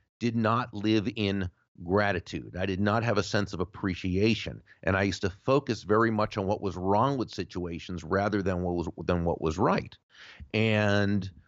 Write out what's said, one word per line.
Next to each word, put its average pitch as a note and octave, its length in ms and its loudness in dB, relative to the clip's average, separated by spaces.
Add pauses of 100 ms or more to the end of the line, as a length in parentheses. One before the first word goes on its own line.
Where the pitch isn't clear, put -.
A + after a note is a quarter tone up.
(180)
did A2+ 160 0
not A#2 380 0
live G#2+ 420 2
in G2 340 0 (360)
gratitude. F2+ 720 0
I F#2 100 -2
did F#2+ 140 -2
not G#2 240 2
have A2+ 140 0
a G2+ 40 4
sense G2+ 300 -2
of E2 80 -4
appreciation. F#2 1000 -2 (220)
And F#2+ 140 2
I F#2+ 60 2
used G2+ 200 -2
to G2 80 0
focus C3 520 0
very G#2+ 280 4
much G#2+ 260 0
on G2 100 -2
what G2+ 160 -2
was F2+ 140 -4
wrong G2+ 400 2
with A2+ 140 -4
situations F2 720 -8
rather G2 400 0
than F2+ 200 0
what F2+ 120 -2
was, E2+ 140 -2 (180)
than F2 180 2
what E2+ 160 0
was D#2 180 0
right. D3+ 380 0 (560)
And G#2 800 2 (180)